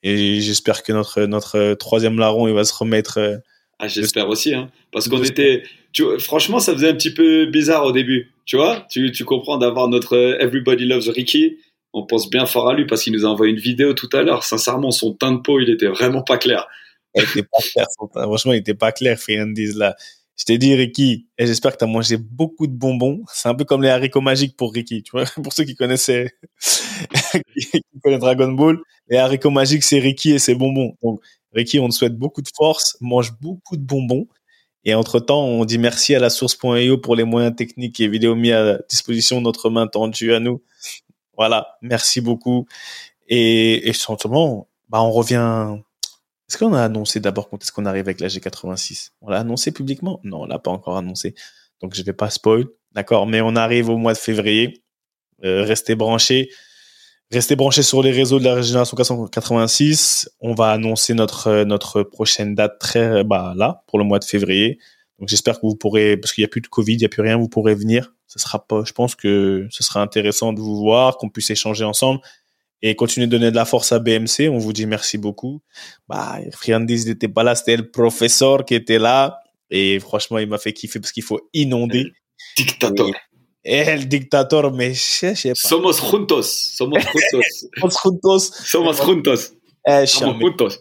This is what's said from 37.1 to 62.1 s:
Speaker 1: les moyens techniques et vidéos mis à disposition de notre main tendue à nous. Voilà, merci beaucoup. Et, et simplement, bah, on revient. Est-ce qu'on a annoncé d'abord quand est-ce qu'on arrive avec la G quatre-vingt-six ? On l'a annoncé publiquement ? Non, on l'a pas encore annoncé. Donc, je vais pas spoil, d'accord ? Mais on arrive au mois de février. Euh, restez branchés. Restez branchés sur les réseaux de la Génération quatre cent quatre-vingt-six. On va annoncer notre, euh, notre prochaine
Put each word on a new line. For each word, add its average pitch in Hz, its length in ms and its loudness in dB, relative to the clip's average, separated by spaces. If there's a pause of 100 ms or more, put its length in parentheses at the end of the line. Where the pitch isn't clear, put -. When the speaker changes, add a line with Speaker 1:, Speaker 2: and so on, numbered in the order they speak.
Speaker 1:
les 113 80 2
moyens 117 280 0
techniques 120 460 -8
et 113 80 2
vidéos 110 280 2
mis 117 180 2
à 107 260 2 (100)
disposition 120 500 -2
de 120 40 -4
notre 117 260 -2
main 113 180 0
tendue 110 460 -2
à 113 60 2
nous. 120 240 -4 (760)
Voilà, 110 440 0
merci 123 400 -2
beaucoup. 120 460 -2 (600)
Et, 113 640 2
et 113 40 -2
simplement, 113 760 -2 (200)
bah, 110 120 0
on 113 100 2
revient. 113 640 0 (720)
Est-ce - 100 -10
qu'on 220 160 2
a 123 100 4
annoncé 110 360 -2
d'abord 101 300 -4
quand 104 140 -14
est-ce - 80 -8
qu'on 104 140 -6
arrive 98 160 -2
avec 92 180 -6
la 87 80 -4
G 95 120 -6
quatre-vingt-six ? - 840 -10
On 107 80 -18
l'a 98 100 0
annoncé 117 320 -4
publiquement ? 139 520 -8
Non, 87 180 -12
on - 40 -10
l'a - 140 -8
pas - 100 -4
encore 92 280 -6
annoncé. 92 360 -8 (480)
Donc, 95 140 -12
je 95 80 -8
vais 95 100 -6
pas 110 160 -4
spoil, 113 360 2 (260)
d'accord ? 104 340 0
Mais 110 160 0
on 113 140 0
arrive 113 340 2
au 117 80 0
mois 113 160 0
de 107 40 -2
février. 110 680 -2 (600)
Euh, 95 200 0
restez 110 320 0
branchés. 113 540 0 (840)
Restez 123 240 2
branchés 139 280 2
sur 135 200 4
les 135 80 4
réseaux 131 280 2
de 127 40 0
la 123 180 4
Génération 120 360 0
quatre 123 100 2
cent 117 200 -4
quatre-vingt-six. 120 1040 0 (120)
On 117 120 -4
va 110 180 2
annoncer 113 420 0
notre, 110 340 0
euh, 107 160 4
notre 104 400 -2
prochaine 107 500 -2